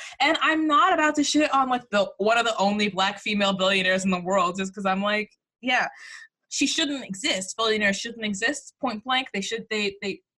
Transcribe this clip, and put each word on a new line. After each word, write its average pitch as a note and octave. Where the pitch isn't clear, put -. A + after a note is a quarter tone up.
And D4
I'm D#4
not D#4
about D4+
to D4
shit D4
on, C4+
like, B3
the, G3+
one A3
of A#3
the A3+
only G#3
black F#3+
female G3+
billionaires F#3+
in F#3+
the F3+
world F3+
just F#3+
'cause G3+
I'm F#3+
like, G#3
yeah, A#3+
she -
shouldn't C#4+
exist. F#3+
Billionaires G#3+
shouldn't A#3
exist, G#3+
point A3+
blank. B3+
They G3+
should, A3+
they, G3+
they, G3